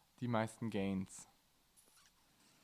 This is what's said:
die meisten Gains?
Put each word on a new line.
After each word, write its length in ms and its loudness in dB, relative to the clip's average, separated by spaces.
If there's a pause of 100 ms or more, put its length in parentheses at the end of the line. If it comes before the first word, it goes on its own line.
(200)
die 80 -2
meisten 400 0
Gains? 580 -2 (1400)